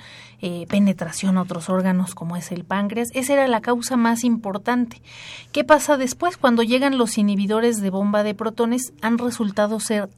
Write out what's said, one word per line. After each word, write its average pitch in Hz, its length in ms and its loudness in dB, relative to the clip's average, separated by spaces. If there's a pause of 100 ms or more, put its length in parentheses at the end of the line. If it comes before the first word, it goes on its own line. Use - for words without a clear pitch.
(420)
eh, 175 260 -6
penetración 190 720 0
a 185 60 0
otros 175 260 -8
órganos 185 460 0
como 170 200 -8
es 175 160 -8
el 180 140 -8
páncreas. 202 480 -2
Esa 262 200 -2
era 277 140 4
la 233 140 2
causa 247 340 -2
más 233 300 2
importante. 233 760 -2 (520)
¿Qué 294 100 2
pasa 294 320 6
después? 262 400 -2
Cuando 233 280 4
llegan 262 340 2
los 233 200 0
inhibidores 208 640 2
de 196 120 -2
bomba 208 320 0
de 214 100 -2
protones, 233 580 -2 (100)
han 233 180 0
resultado 220 600 -2
ser 208 280 -2 (100)